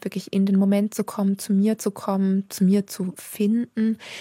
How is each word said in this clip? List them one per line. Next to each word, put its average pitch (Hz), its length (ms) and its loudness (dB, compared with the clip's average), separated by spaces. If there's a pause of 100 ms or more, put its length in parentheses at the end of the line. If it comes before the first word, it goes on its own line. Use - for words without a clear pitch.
wirklich - 320 -8
in 196 120 2
den 196 140 4
Moment 202 340 2
zu 208 120 -4
kommen, 196 340 -2
zu - 140 -2
mir 214 240 4
zu 202 140 -4
kommen, 196 580 0
zu - 160 0
mir 196 220 4
zu 185 280 -8
finden, 220 800 -2 (240)